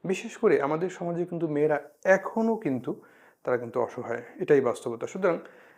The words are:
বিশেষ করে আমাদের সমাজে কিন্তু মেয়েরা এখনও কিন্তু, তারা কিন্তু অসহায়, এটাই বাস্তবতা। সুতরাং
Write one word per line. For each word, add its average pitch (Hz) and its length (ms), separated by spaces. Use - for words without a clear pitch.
বিশেষ 190 340
করে 160 240
আমাদের 160 280
সমাজে 170 360
কিন্তু 170 220
মেয়েরা 151 340
এখনও 220 520
কিন্তু, 143 460
তারা 127 140
কিন্তু 117 240
অসহায়, 117 420
এটাই 147 220
বাস্তবতা। 117 460
সুতরাং 185 320